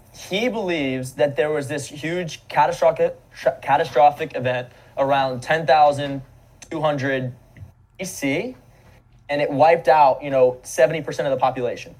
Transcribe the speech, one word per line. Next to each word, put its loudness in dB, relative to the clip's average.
he -4
believes -4
that -2
there 0
was -4
this -8
huge -8
catastrophic, 2
catastrophic 2
event -4
around 0
ten -2
thousand 4
two -6
hundred -2
B -10
C, -6
and -2
it -2
wiped 2
out, 6
you -8
know, 4
seventy 0
percent -6
of -2
the -2
population. -4